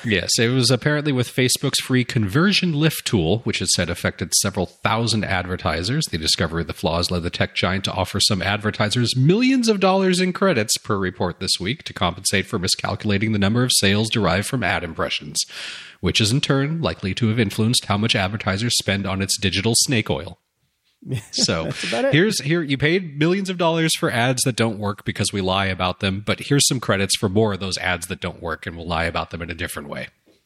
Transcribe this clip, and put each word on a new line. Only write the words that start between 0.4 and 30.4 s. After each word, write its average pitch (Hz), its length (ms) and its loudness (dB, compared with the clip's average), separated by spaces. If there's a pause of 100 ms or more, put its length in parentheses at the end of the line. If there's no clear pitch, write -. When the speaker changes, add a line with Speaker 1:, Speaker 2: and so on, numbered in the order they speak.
Speaker 1:
was 123 200 2
apparently 147 440 2
with 123 200 0
Facebook's 131 460 2
free 127 240 2
conversion 156 720 2
lift 147 320 0
tool, 92 400 2
which - 160 -2
it 95 80 0
said 87 200 0
affected 87 460 -4
several 98 300 2
thousand 110 580 0
advertisers. 90 880 -2
The - 60 -2
discovery 80 460 0
of 76 40 -4
the - 60 -8
flaws 85 380 0
led 87 120 -2
the 87 60 -4
tech - 260 -4
giant 95 300 0
to - 80 -4
offer 95 260 -2
some 92 220 2
advertisers 104 760 0
millions 226 540 4
of 208 100 2
dollars 185 400 4
in 185 140 0
credits 143 440 2
per 107 200 -2
report 92 420 -2
this - 220 -2
week 107 220 -4
to - 100 -12
compensate 95 520 0
for 110 140 -4
miscalculating 101 720 0
the 104 80 0
number 107 240 2
of 127 120 0
sales 104 340 2
derived 98 380 2
from 120 180 -2
ad 87 180 0
impressions, 80 580 -4 (600)
which 90 180 0
is 107 140 4
in 143 80 2
turn 147 400 0
likely 95 320 -2
to 110 160 2
have 110 100 2
influenced 110 460 0
how 101 120 0
much 110 200 0
advertisers 101 600 -2
spend 98 300 -2
on 95 140 -2
its - 180 -2
digital 98 380 0
snake 113 320 0
oil. - 300 -4 (680)
Speaker 2:
<laughs> 131 140 -6 (120)
Speaker 1:
So 87 320 0
Speaker 2:
That's - 220 -6
about 233 180 -2
it. 277 80 2
Speaker 1:
here's, 196 280 2
here, 165 220 0
you 139 160 -2
paid 156 400 -2
millions 185 320 0
of 180 80 -8
dollars 165 400 2
for 160 100 0
ads 123 320 0
that 127 140 0
don't 113 240 0
work 104 260 -4
because 104 260 -2
we 104 80 -2
lie 95 280 2
about 90 320 -2
them, 101 260 -2
but 107 140 0
here's - 280 2
some 131 120 0
credits 98 400 0
for 110 100 0
more 104 240 2
of 90 60 -6
those 92 180 -4
ads 87 300 -2
that 92 140 -8
don't - 200 -6
work, 80 240 -6
and 85 100 -8
we'll 82 120 -10
lie 82 180 0
about 82 240 -2
them 82 140 -8
in 82 80 -10
a 85 40 -8
different 78 320 -8
way. - 200 -10 (380)